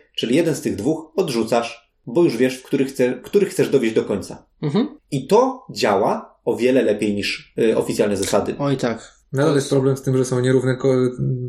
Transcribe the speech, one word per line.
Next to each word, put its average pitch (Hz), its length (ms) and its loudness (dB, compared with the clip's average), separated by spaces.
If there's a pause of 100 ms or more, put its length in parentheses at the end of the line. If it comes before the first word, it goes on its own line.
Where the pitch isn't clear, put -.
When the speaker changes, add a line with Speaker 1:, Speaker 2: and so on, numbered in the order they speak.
(160)
Speaker 1:
czyli 120 200 0
jeden 165 180 2
z - 60 -8
tych 98 160 -4
dwóch 127 400 -4
odrzucasz, 117 680 -2 (200)
bo 135 180 2
już 131 120 0
wiesz, 127 220 2
w - 40 -20
których 135 260 -2
chce-, 127 340 -2
których 196 260 2
chcesz 139 200 0
dowieść 117 260 0
do 120 100 2
końca. - 420 -8 (160)
Speaker 2:
Mhm. 160 260 -2 (220)
Speaker 1:
I 135 160 -4
to 254 440 2
działa 117 760 0
o 113 120 0
wiele 127 260 4
lepiej 107 320 0
niż, - 440 -8
y, 113 180 2
oficjalne 113 400 0
zasady. 95 420 -2
Speaker 2:
Oj 143 180 0
tak. - 400 -6 (160)
Speaker 3:
Nadal 139 180 2
Speaker 2:
To 147 40 2
Speaker 3:
jest 139 100 0
Speaker 2:
jest - 60 -12
Speaker 3:
problem 135 260 2
z 131 60 -12
tym, 131 160 0
że 131 60 2
są 123 160 0
nierówne 127 360 2
ko-, 135 180 2 (540)